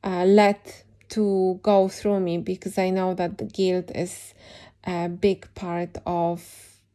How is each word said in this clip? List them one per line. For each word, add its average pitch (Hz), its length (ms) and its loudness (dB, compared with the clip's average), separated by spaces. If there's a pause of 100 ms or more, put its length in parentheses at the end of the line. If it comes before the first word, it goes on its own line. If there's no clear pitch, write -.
uh, 180 220 0
let 202 580 4 (260)
to 190 540 0
go 196 240 6
through 202 320 -2
me, 175 180 -2
because 185 400 -6
I 185 140 0
know 185 240 0
that 180 240 -4
the 214 60 -6
guilt 180 500 -2
is - 400 -8 (480)
a 175 260 -4
big 190 460 -2
part 175 500 -8
of 170 760 -6 (140)